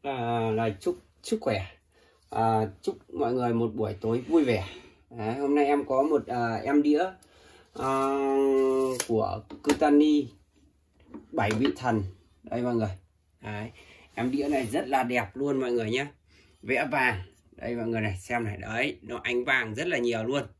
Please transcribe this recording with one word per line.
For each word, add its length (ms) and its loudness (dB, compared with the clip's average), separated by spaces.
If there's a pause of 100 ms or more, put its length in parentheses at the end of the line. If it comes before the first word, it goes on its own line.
à, 480 -2
là 200 0 (100)
chúc 180 -4 (240)
sức 180 -2
khỏe. 260 -2 (640)
À, 300 2 (220)
chúc 320 -6
mọi 180 0
người 220 0
một 200 0
buổi 260 -2
tối 280 0
vui 160 6
vẻ. 240 0 (420)
Đấy, 240 -4
hôm 200 0
nay 120 4
em 200 2
có 160 2
một, 240 2
à, 280 -2
em 280 2
đĩa, 220 4 (680)
à, 160 -4 (1160)
của 340 0 (200)
Kutani 680 4 (1040)
bảy 260 0
vị 80 2 (100)
thần. 260 0 (400)
Đây 200 -6
mọi 120 -2
người. 160 0 (500)
Đấy, 300 -10 (440)
em 160 -2
đĩa 180 -2
này 180 0
rất 220 -4
là 140 2
đẹp 320 -2
luôn 260 0
mọi 120 -2
người 180 0
nhé. 160 -2 (560)
Vẽ 280 -2
vàng. 320 0 (300)
Đây 220 -8
mọi 120 -6
người 140 -2
này, 200 -4
xem 240 -4
này. 120 -6
Đấy, 460 -6
nó 200 -10
ánh 220 -2
vàng 300 0
rất 120 -4
là 120 -2
nhiều 260 -2
luôn. 180 -2 (180)